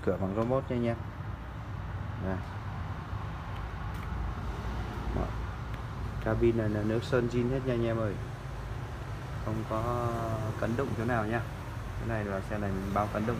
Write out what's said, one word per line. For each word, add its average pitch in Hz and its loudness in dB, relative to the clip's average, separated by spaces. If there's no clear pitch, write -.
cửa 90 4
bằng 95 0
remote 123 2
nha 127 0
anh 120 2
em. 117 2
Đây. 95 0
Đó. - 4
Cabin 113 6
này 107 4
là 104 4
nước 110 4
sơn 120 4
zin 120 4
hết 135 2
nha 123 4
anh 117 4
em 113 2
ơi. 107 2
Không 110 0
có 120 2
cấn 110 2
đụng 135 2
chỗ 113 2
nào 117 4
nha. 110 2
Cái 113 -2
này 110 0
là 98 0
xe 107 0
này 101 0
mình 98 0
bao 104 4
cấn 107 2
đụng 117 2